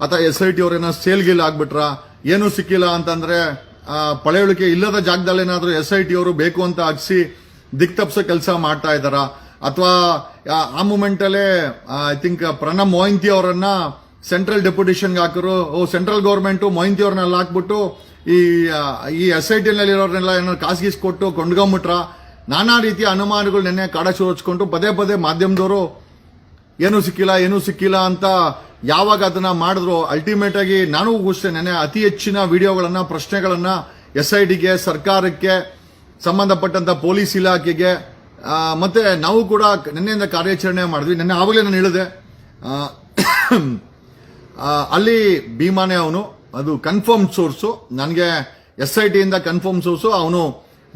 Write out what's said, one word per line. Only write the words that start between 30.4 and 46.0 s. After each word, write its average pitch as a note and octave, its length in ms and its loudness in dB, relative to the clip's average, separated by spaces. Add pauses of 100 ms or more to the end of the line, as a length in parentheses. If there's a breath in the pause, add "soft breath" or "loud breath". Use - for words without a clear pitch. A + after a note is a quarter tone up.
ಆಗಿ F#3+ 280 2
ನಾನು F#3+ 440 0
ಅಷ್ಟೇ F#3+ 200 -2
ನೆನ್ನೆ E3+ 220 -4
ಅತಿ E3+ 320 -2
ಹೆಚ್ಚಿನ G3+ 400 0
ವಿಡಿಯೋಗಳನ್ನ, F3+ 580 2
ಪ್ರಶ್ನೆಗಳನ್ನ F3+ 680 -4 (480 loud breath)
ಎಸ್ C#3+ 180 -2
ಐ G3+ 120 4
ಟಿಗೆ, F3+ 320 2
ಸರ್ಕಾರಕ್ಕೆ, F#3 1000 0 (440 soft breath)
ಸಂಬಂಧಪಟ್ಟಂತ F#3 640 0
ಪೊಲೀಸ್ F3+ 460 0
ಇಲಾಖೆಗೆ, F3+ 840 0 (260)
ಆ, D#3+ 280 -2
ಮತ್ತೆ F#3 460 2
ನಾವು G3 260 2
ಕೂಡ G#3 180 2 (300)
ನೆನ್ನೆಯಿಂದ G3+ 300 -2
ಕಾರ್ಯಾಚರಣೆ F3+ 600 -2
ಮಾಡಿದ್ವಿ. E3 320 -2
ನೆನ್ನೆ E3+ 180 0
ಆವಾಗಲೇ G3+ 280 4
ನಾನು G3+ 140 2
ಹೇಳಿದೆ, F#3 480 0 (400 soft breath)
ಆ, C#3+ 220 -6 (1700 loud breath)
<coughs> C#3 100 -6
ಆ, D3 260 -2
ಅಲ್ಲಿ F#3+ 640 2
ಭೀಮಾನೇ F#3 380 2
ಅವನು, F3 440 -4 (160)